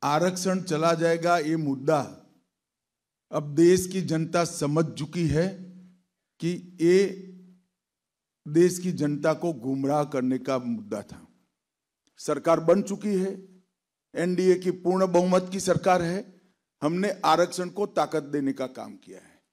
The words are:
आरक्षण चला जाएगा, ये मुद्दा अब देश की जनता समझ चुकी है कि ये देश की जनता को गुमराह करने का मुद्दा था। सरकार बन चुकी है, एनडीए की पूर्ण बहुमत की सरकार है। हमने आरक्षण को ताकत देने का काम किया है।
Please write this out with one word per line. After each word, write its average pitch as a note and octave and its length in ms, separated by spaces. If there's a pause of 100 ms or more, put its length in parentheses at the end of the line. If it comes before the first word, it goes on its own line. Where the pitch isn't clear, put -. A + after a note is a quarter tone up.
आरक्षण F3+ 560
चला D#3+ 340
जाएगा, E3 440
ये D#3 180
मुद्दा C3+ 600 (1160)
अब D3 220
देश F3 320
की F#3 160
जनता D#3+ 420
समझ D#3 420
चुकी E3 400
है D#3 220 (920)
कि - 400
ये F#3 260 (1400)
देश F3 300
की F3+ 140
जनता D3 420
को E3 180
गुमराह C3+ 520
करने C3 340
का C3+ 200
मुद्दा G#2+ 440
था। - 260 (920)
सरकार D#3+ 420
बन F3 220
चुकी G3+ 320
है, F#3+ 340 (680)
एनडीए F3+ 380
की F3+ 160
पूर्ण F#3 420
बहुमत F3+ 400
की G3 80
सरकार F3+ 420
है। F3 380 (420)
हमने F3+ 420
आरक्षण F3 440
को G3+ 180
ताकत D#3 360
देने C#3 300
का C3+ 140
काम A2 300
किया F#2 220
है। - 240 (100)